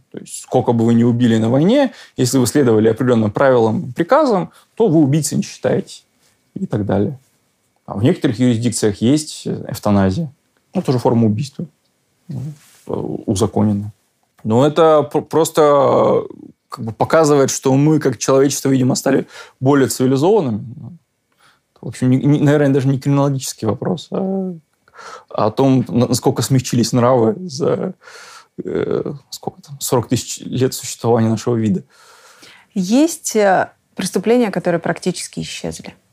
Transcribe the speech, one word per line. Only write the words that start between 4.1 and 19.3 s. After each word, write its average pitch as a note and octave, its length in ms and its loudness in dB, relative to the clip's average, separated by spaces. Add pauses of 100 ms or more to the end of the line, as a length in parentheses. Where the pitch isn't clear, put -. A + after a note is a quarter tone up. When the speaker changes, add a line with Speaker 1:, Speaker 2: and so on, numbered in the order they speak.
Speaker 1:
то A3+ 120 2
вы D#3+ 120 4
убийцей C#3 380 0
не - 40 -2
считаетесь - 640 -6 (500)
и F#3+ 120 -8
так G#2 200 -4
далее. G2+ 320 -2 (680)
А - 100 -10
в G2+ 80 -2
некоторых B2+ 340 0
юрисдикциях A#2 640 0
есть D3 460 -2
эвтаназия. G2+ 840 -2 (440)
Ну, F#3+ 80 -4
тоже B2+ 160 -2
форма A#2 280 2
убийства. A2+ 380 -4 (640)
Ну, - 960 -10
узаконенная. G#2 680 0 (520)
Но A#2 220 2
это D#3 360 4
пр-, C#3 200 -4
просто, D#3+ 400 0
э, B2+ 720 2 (340)
как B2+ 160 -12
бы A2 80 -8
показывает, D3 580 2
что - 240 0
мы, D3 240 4
как B2+ 200 -2
человечество, C#3 500 2
видимо, C3 260 2
стали - 320 -2 (340)